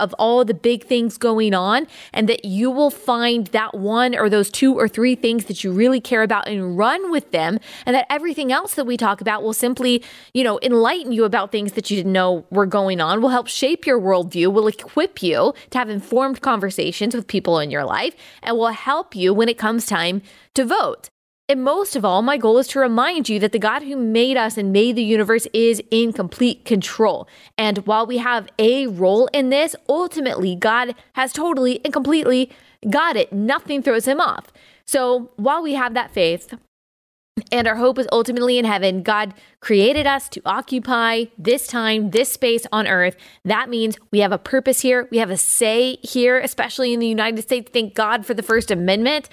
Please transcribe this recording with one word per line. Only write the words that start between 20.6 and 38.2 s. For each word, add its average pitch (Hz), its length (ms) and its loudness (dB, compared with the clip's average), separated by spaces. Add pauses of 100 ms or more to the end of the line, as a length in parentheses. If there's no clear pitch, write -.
vote. 254 440 -2 (400)
And 262 160 0
most 349 320 0
of 214 80 0
all, 190 160 4
my 277 160 2
goal 226 220 4
is 262 100 2
to 277 100 -2
remind 262 480 0
you 208 120 -2
that 208 120 0
the 226 80 0
God 226 240 -2
who 277 140 -8
made 240 400 2
us 226 200 -2
and 196 140 -2
made 214 240 2
the 240 80 0
universe 220 480 2
is 226 400 2
in 226 220 2
complete 220 500 -2
control. 208 640 0 (300)
And 214 220 0
while 214 280 0
we 240 120 -2
have 240 280 -2 (100)
a 247 300 2
role 196 460 2
in 262 160 2
this, 294 260 0 (140)
ultimately, 277 640 -2
God 233 400 0 (180)
has 254 200 -2
totally 269 500 0
and 302 100 -2
completely 262 580 2 (380)
got 226 280 0
it. 190 160 -2
Nothing 254 500 -2
throws 226 220 0
him 277 160 0
off. - 320 -4 (340)
So 247 480 0
while 277 260 0
we 302 120 -4
have 247 200 -2
that - 180 -4
faith, 175 420 -2 (960)
and 240 160 0
our 220 80 0
hope 247 220 2
is 254 160 -2
ultimately 240 440 0